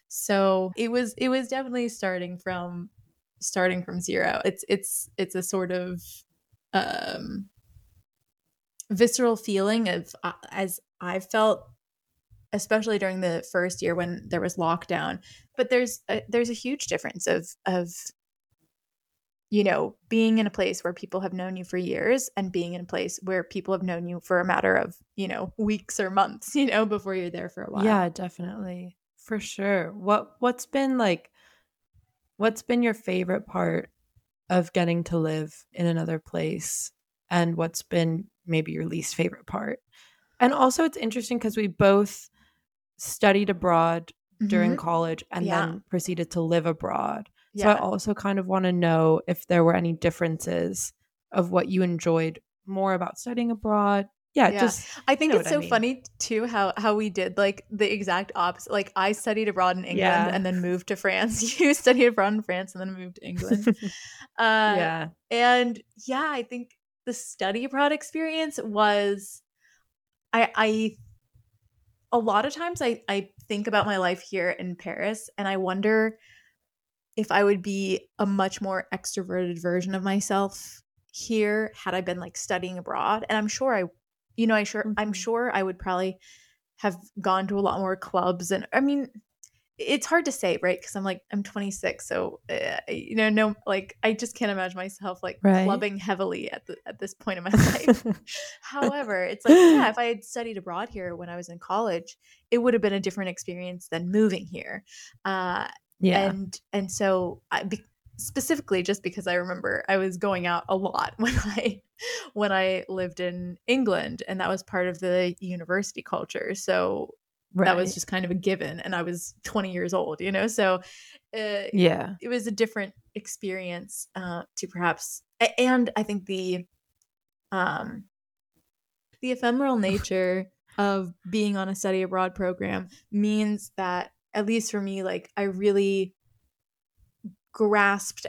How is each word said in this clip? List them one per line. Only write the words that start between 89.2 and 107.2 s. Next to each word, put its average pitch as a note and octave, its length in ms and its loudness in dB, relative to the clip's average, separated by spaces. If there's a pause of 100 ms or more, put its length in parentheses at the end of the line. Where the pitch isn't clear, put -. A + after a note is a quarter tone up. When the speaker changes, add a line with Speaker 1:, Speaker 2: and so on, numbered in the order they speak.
Speaker 1:
it's C4+ 280 0
hard E4 200 2
to C#4+ 80 0
say, F3+ 280 0
right? F3+ 200 0
'Cause - 140 -16
I'm, G3 100 -4
like, F#3+ 160 -4 (100)
I'm G3+ 120 -2
twenty-six, G3 640 -6
so, - 420 -4
uh, - 300 -4 (100)
you - 260 -6
know, A3 140 2
no, G#3+ 260 2 (100)
like, G3 380 -4
I A3 100 4
just A3 220 -6
can't G#3 160 -2
imagine F#3 260 -4
myself, F#3+ 460 -10
like, - 180 -10
Speaker 2:
Right. F#3+ 240 6
Speaker 1:
clubbing G3 320 0
heavily F#3 540 -4
at - 140 -12
the, - 200 -12
at - 140 -14
this G3 140 -10
point F#3+ 240 -6
in F3 80 -10
my F#3+ 40 -2
<laughs> - 380 4
life. B3 180 6 (300)
Speaker 2:
<laughs> - 260 -12
Speaker 1:
However, B3 600 -2
it's G3+ 220 -6
like, D4+ 100 12
yeah, D#4+ 340 10
if A3 80 -2
I A#3+ 80 0
had A#3 200 -2
studied A#3 320 -8
abroad F#3 320 -8
here F3+ 260 -8
when F3 140 -12
I F3 80 -8
was F3 100 -12
in F3 120 -16
college, F#3+ 580 -2 (340)
it A#3+ 60 4
would A#3+ 160 4
have A3+ 80 4
been G3+ 120 2
a G3 80 0
different F#3+ 280 -4
experience F3+ 580 -10
than F3 240 -4
moving G3+ 340 4
here. F3+ 380 -10 (400)
Uh, F3+ 440 -2 (340)
Speaker 2:
Yeah. F#3+ 320 4
Speaker 1:
and, F#3+ 260 -8 (140)
and G3 180 -4
so F#3 500 0 (100)